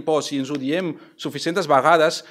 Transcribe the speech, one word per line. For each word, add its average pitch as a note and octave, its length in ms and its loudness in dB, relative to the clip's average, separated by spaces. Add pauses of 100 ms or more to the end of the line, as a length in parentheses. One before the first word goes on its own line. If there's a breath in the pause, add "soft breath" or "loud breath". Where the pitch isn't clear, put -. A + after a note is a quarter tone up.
por. D3+ 160 0
Si C#3 160 -6
ens C3 100 -4
ho D3 60 -6
diem D3+ 400 -4 (240 loud breath)
suficients D#3+ 480 -4
vegades, D#3 640 4